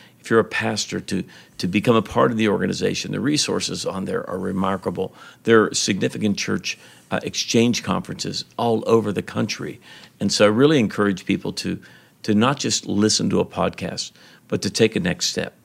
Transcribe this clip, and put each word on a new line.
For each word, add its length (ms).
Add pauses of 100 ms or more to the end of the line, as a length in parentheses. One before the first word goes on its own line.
(200)
If 100
you're 100
a 40
pastor, 560
to, 240 (340)
to 100
become 280
a 60
part 300
of 40
the 120
organization. 640
The 80
resources 640
on 180
there 240
are 100
remarkable. 760 (300)
There 200
are 100
significant 640
church, 400 (320)
uh, 120
exchange 600
conferences 600 (120)
all 300
over 260
the 100
country. 580 (400)
And 120
so 140
I 20
really 320
encourage 440
people 300
to, 260 (440)
to 100
not 240
just 280
listen 440
to 100
a 40
podcast, 680 (400)
but 80
to 80
take 260
a 60
next 280
step. 260 (100)